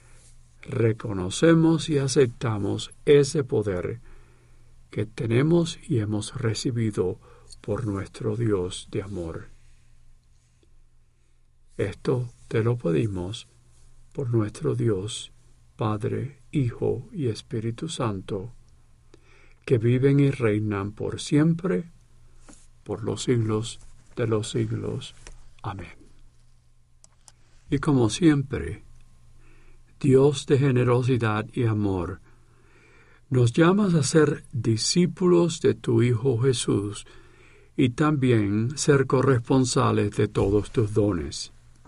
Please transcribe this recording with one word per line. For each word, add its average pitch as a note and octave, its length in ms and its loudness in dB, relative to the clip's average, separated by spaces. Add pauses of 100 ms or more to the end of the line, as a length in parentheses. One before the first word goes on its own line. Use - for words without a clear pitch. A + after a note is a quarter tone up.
(600)
reconocemos A2+ 1300 2
y D3+ 100 -2
aceptamos A#2+ 920 -2 (120)
ese C#3+ 400 4
poder G#2 560 -2 (920)
que G#2+ 160 -4
tenemos D3+ 720 0 (100)
y C3+ 120 0
hemos G#2+ 340 -4
recibido A2 840 -2 (420)
por G#2 260 -6
nuestro G#2 500 -6
Dios G#2 540 -4
de G#2 120 -6
amor. F2+ 520 -10 (2250)
Esto B2 520 -4 (180)
te A2+ 160 -2
lo A#2+ 140 0
pedimos A2 720 -4 (640)
por B2+ 200 -6
nuestro A2+ 440 -2
Dios, A2 560 -4 (440)
Padre, G#2+ 680 -6 (100)
Hijo A#2 580 -2
y E3+ 160 -6
Espíritu A2+ 640 -6
Santo, G#2 640 -6 (1120)
que B2+ 140 4
viven C3 420 4
y C#3 100 4
reinan G#2+ 640 0
por G2 280 -6
siempre, E3+ 680 0 (920)
por G#2 180 -8
los G#2+ 220 -6
siglos A2 560 -2 (340)
de A#2 140 -2
los A2 220 -2
siglos. A2 680 -6 (460)
Amén. G2 340 -12 (1700)
Y C#3+ 80 0
como C3+ 300 2
siempre, C#3 760 0 (1120)
Dios C#3 480 4
de C#3+ 120 4
generosidad B2 960 2
y C3 120 -2
amor, G2 560 -2 (1120)
nos B2 220 4
llamas F#3 420 4
a D3+ 100 2
ser D3+ 480 2
discípulos F3 1080 2
de - 140 2
tu A2+ 280 2
Hijo A#2+ 360 0
Jesús A#2 640 -2 (720)
y C3 140 4
también B2 880 0
ser C#3 280 2
corresponsales B2 1080 2
de A2 160 0
todos G2+ 420 0
tus G#2 240 -2
dones. G2 580 -2 (360)